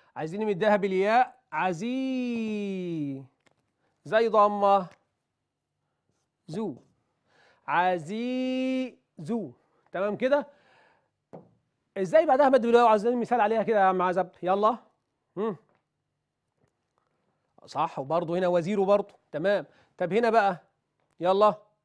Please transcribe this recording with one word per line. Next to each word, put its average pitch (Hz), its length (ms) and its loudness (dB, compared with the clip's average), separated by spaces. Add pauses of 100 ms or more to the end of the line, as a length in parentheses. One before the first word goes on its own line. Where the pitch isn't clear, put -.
(160)
عايزين 160 240 -8
نمدها 208 360 0
بالياء، 202 640 0 (120)
عزي. 202 1700 -6 (840)
زي 220 240 0
ضمة، 202 580 4 (1600)
زو. 170 280 -8 (920)
عزيزو. 220 1800 -4 (400)
تمام 196 240 -4
كده؟ 269 300 0 (1500)
ازاي 196 300 2
بعدها 277 220 4
مد 254 180 2
بالواو؟ 240 200 6
عايزين 226 340 2
مثال 240 200 -2
عليها 214 220 0
كده 208 180 0
يا 196 40 4
عم 185 180 2
عزب، 180 260 -2 (140)
يلا. 202 360 0 (580)
هم. 202 200 -6 (2000)
صح، 156 320 -6
وبرضه 160 400 -4
هنا 185 100 0
وزيرو 180 360 0
برضه، 202 300 0 (180)
تمام. 175 340 -2 (320)
طب 175 140 -4
هنا 226 180 2
بقى، 202 280 2 (600)
يلا. 196 340 4 (300)